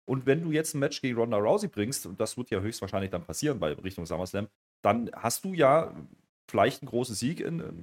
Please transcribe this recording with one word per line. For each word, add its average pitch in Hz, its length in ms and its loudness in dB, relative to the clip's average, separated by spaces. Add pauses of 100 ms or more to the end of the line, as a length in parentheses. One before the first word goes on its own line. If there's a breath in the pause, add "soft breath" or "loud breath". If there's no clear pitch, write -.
Und 131 220 -2
wenn 139 160 6
du 170 80 -2
jetzt 156 240 0
ein 147 60 0
Match 139 200 -2
gegen 127 160 -2
Ronda 117 220 2
Rousey 123 300 4
bringst, 113 380 -2
und 90 140 -8
das 110 160 -2
wird 120 140 -6
ja 98 100 0
höchstwahrscheinlich 98 520 -4
dann 87 120 -4
passieren 135 360 -2
bei 78 120 0
Richtung 87 340 -8
SummerSlam, 92 420 -4 (340)
dann 107 320 2
hast - 300 -4
du 190 100 -4
ja 156 400 6 (560)
vielleicht 113 320 4
einen 139 60 -12
großen 120 260 -2
Sieg 123 260 -2
in, 165 180 -4 (240)